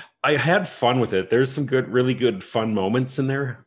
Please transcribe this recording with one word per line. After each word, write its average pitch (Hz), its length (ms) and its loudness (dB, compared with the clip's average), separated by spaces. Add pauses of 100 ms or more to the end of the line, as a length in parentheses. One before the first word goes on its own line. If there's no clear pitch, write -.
(220)
I 147 140 2
had 165 320 2
fun 127 320 2
with 110 120 0
it. 95 180 0
There's 131 200 4
some 143 160 -4
good, 131 220 0
really 127 260 2
good 110 300 0
fun 110 300 -2
moments 113 440 -2
in 135 80 0
there. 135 400 -6